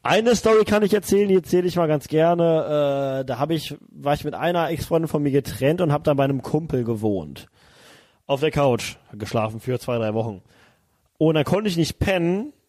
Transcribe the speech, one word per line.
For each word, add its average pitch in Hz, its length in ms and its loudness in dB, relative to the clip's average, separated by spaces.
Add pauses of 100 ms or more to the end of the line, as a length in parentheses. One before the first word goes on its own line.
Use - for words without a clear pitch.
eine 220 320 4
Story 220 300 4
kann 214 180 2
ich 208 120 2
erzählen, 202 340 2
die 190 60 4
erzähle 180 340 2
ich 170 80 -4
mal 170 100 2
ganz 151 220 0
gerne. 151 1120 2
Äh, 135 60 -6
da 123 120 -6
hab 147 120 -2
ich, 156 260 -4 (140)
war 143 240 -2
ich 147 100 -6
mit 151 100 -6
einer 165 360 -2
Ex-Freundin 165 380 -2
von 151 140 -2
mir 143 100 0
getrennt 139 500 0
und 160 100 2
hab 147 120 0
dann 147 120 2
bei 139 80 2
einem 135 160 -2
Kumpel 147 440 -4
gewohnt. 104 640 -4 (760)
Auf 135 140 -2
der 151 100 2
Couch 135 460 0 (160)
geschlafen 110 480 -4
für 123 180 -4
zwei, 120 200 -4
drei 107 160 -2
Wochen. 110 260 -4 (760)
Und 156 160 4
dann 156 100 2
konnte 208 240 0
ich 175 80 -2
nicht 165 220 -2
pennen 190 560 -2 (140)